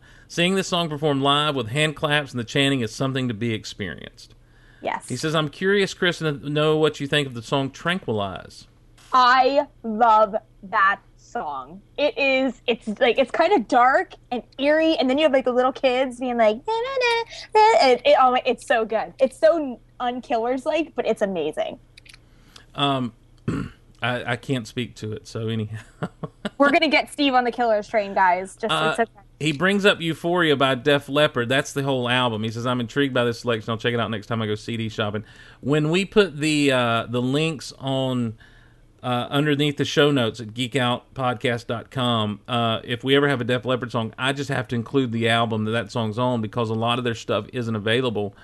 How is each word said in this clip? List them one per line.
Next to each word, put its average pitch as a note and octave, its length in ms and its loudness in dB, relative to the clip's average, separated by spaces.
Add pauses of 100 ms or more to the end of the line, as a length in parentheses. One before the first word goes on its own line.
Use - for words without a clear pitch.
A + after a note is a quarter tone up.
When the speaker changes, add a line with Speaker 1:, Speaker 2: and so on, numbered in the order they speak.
(280)
Speaker 1:
Seeing F3 260 0
this F#3+ 140 -2
song E3+ 200 -2
performed D3 360 0
live C#3+ 320 2
with A2+ 140 -4
hand D3+ 260 0
claps D3 360 -2
and B2 80 -6
the A#2 60 -4
chanting C#3 360 0
is A2 120 -6
something C3 340 -2
to A#2+ 60 -2
be A2+ 220 -4
experienced. - 800 -12 (480)
Speaker 2:
Yes. - 260 -8
Speaker 1:
He B2+ 80 -6
says, D#3 180 -4
"I'm D#3 140 0
curious, G3 460 0
Kristen, D#3+ 460 -2
to - 80 -8
know D3+ 280 2
what D#3 220 2
you C#3+ 80 -6
think D3 200 0
of B2 60 -12
the A#2 80 -10
song C3+ 300 -2
Tranquilize." A2 960 -6 (440)
Speaker 2:
I C4 540 6 (180)
love A3 520 4 (280)
that G3 360 2 (180)
song. D3+ 640 -10 (160)
It C#4+ 200 0
is, C4 500 0
it's - 200 -4 (120)
like, B3 200 2
it's B3+ 120 2
kinda F4+ 280 4
dark C4 540 2 (180)
and B3 100 -6 (160)
eerie, D#4 400 2
and B3+ 120 0
then C4 80 2
you D#4 60 2
have, D4 100 4
like, C4 120 2
the B3+ 80 0
little B3+ 200 2
kids B3+ 460 -2
being B3 180 -4
like, G#3+ 180 4 (100)
"Na, A4 80 -2
na, B4 280 -4
na, A#4 220 0 (300)
na," G#4+ 280 6
and B3+ 240 4
it, D4 140 8
oh, B3+ 260 6
it's B3 200 -2
so A3+ 200 2
good. G3 340 -4
It's C4 180 2
so D#4 420 2 (200)
Un-Killers-like, B3+ 960 -2
but B3 100 -2
it's A3 160 0
amazing. F3 580 -4 (960)
Speaker 1:
Um, C3+ 380 -2 (340)
<clears throat> - 40 -2 (500)
I, A#2+ 320 -4
I - 20 -4
can't B2 320 -4
speak A#2 280 -8
to G#2+ 180 -10
it, - 140 -14
so A2+ 200 -6
anyhow. A2 320 -4 (220)
<laughs> - 560 -12
Speaker 2:
We're C#4+ 140 4
gonna D#4+ 160 4
get C#4 240 0
Steve C#4+ 220 0
on B3+ 100 4
the A#3 80 -2
Killers A3+ 360 0
train, G3 260 -2
guys. F#3+ 420 2
Just, D#3+ 180 -4
Speaker 1:
Uh, D#3 240 2
Speaker 2:
it's - 20 -2 (120)
okay. - 100 -20 (180)
Speaker 1:
he D3+ 120 0
brings F#3 340 2
up E3+ 160 2
Euphoria E3 540 2
by C3 200 2
Def C#3+ 340 0
Leppard. C#3 400 2
That's C#3 240 0
the C#3 100 -4
whole C3 260 -2
album. A#2+ 340 0
He A2 80 -4
says, A#2 140 -6
"I'm B2 140 0
intrigued C3 340 -2
by B2 120 2
this A#2 160 -2
selection. A#2 300 -4
I'll A2 60 -2
check A#2+ 160 -2
it A#2 60 0
out A2 120 -2
next G#2 160 -8
time A2+ 140 -4
I G#2+ 60 -2
go G#2+ 80 -2
C A#2 220 -8
D A2+ 120 -6
shopping." G#2 340 -4 (360)
When D3+ 300 0
we F#3 160 0
put F3+ 320 2
the, D3 340 2
uh, A#2 360 2
the B2 140 -2
links C#3+ 580 -2
on, C3 560 -4 (680)
uh, B2 260 -4
underneath D3 480 0
the C#3+ 80 -2
show D3 260 4
notes A#2 280 0
at G#2+ 140 -12
geek A#2+ 220 -4
out B2 380 -2
podcast A#2+ 540 -4
dot A2+ 240 -8
com, A2+ 560 -2
uh, A#2 360 -2
if A#2+ 200 -8
we C3+ 120 2
ever C#3+ 120 4
have C3+ 140 0
a A#2+ 40 -6
Def B2 200 -2
Leppard B2 260 -4
song, A2 260 -4
I C3+ 160 -2
just C#3 160 -6
have B2+ 200 -4
to B2+ 60 -4
include A#2+ 360 -2
the A2+ 180 0
album A2+ 360 0
that A2 60 -4
that A2+ 200 -4
song's A2 280 -4
on B2 220 0
because A2 280 -4
a A2+ 60 -2
lot A#2 240 0
of B2 40 -6
their A#2+ 120 -2
stuff G#2+ 380 -4
isn't A2+ 220 -4
available, G#2+ 680 -2